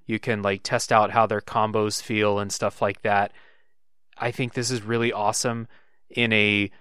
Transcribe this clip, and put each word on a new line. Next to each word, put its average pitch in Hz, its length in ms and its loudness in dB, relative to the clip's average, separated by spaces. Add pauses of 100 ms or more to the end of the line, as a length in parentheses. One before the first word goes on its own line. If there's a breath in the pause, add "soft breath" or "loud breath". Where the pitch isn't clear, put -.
You 110 120 -2
can, 107 240 -4
like, 98 220 0
test - 260 -2
out 107 220 4
how 113 140 4
their 104 140 0
combos 107 600 -2
feel 104 380 0
and 101 120 -6
stuff - 300 -4
like 101 200 -2
that. 101 280 2 (880 soft breath)
I 120 140 -4
think 123 220 -4
this 120 180 -4
is 117 100 -4
really 117 300 -2
awesome 110 560 -2 (400 soft breath)
in 117 240 2
a 104 380 4 (100)